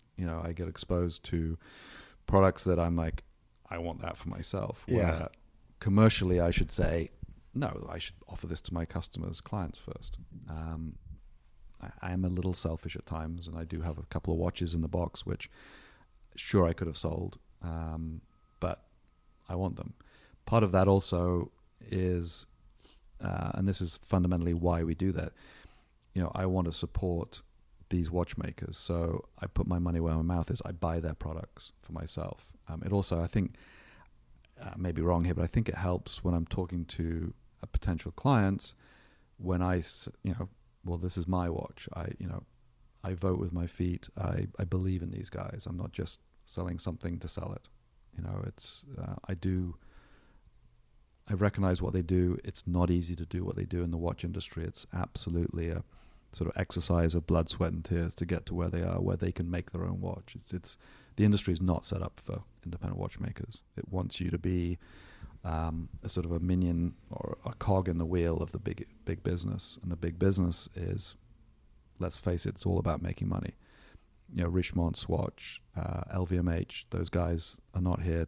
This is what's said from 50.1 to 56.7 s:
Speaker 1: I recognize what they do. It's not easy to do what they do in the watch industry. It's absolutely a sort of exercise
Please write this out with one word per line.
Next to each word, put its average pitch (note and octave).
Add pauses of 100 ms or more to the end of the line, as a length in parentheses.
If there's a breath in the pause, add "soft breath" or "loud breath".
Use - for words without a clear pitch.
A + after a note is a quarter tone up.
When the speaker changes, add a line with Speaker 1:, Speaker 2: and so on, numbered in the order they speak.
Speaker 1:
I G#2+
recognize F#2+
what -
they F#2
do. F2+
It's -
not F2
easy F2
to E2+
do F2
what F2+
they F#2
do F2
in E2+
the E2
watch E2+
industry. F2
It's -
absolutely E2+
a E2+ (500)
sort E2
of -
exercise E2+